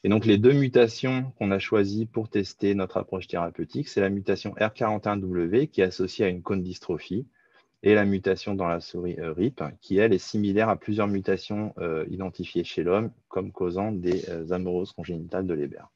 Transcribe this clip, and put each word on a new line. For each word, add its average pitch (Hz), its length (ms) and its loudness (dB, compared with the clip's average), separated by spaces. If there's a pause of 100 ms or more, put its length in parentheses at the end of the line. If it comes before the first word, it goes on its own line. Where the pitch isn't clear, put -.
Et 98 60 2
donc, 107 180 4
les 104 100 8
deux 123 160 8
mutations 131 840 2
qu'on 101 100 0
a 98 80 2
choisies 104 480 2
pour 113 240 -6
tester 101 460 0
notre 95 220 -2
approche 95 300 -6
thérapeutique, 85 600 -4
c'est - 140 0
la 98 100 4
mutation 98 500 -2
R 107 100 2
quarante 107 360 -2
et - 20 0
un 104 80 0
W 92 480 0
qui - 160 -2
est 92 40 6
associée 95 400 -2
à 92 40 2
une 90 140 -6
cône 98 180 -2
dystrophie 92 640 -6 (560)
et 104 140 8
la 104 100 4
mutation 98 480 0
dans 92 140 -2
la 85 140 -2
souris, 87 360 -6
euh, 80 160 -6
rip, 95 300 -2 (180)
qui, 95 160 0
elle, 110 160 6
est 92 60 4
similaire 104 500 0
à 98 60 2
plusieurs 104 320 -2
mutations, 101 720 -2
euh, 80 280 -2
identifiées 90 560 -6
chez - 200 -4
l'homme 104 260 2 (200)
comme 95 220 -6
causant 95 400 -2
des, 90 380 -2
euh, 82 220 -6
amoroses 90 400 -2
congénitales 87 560 -6
de 85 80 -2
Leber. 71 300 -6 (100)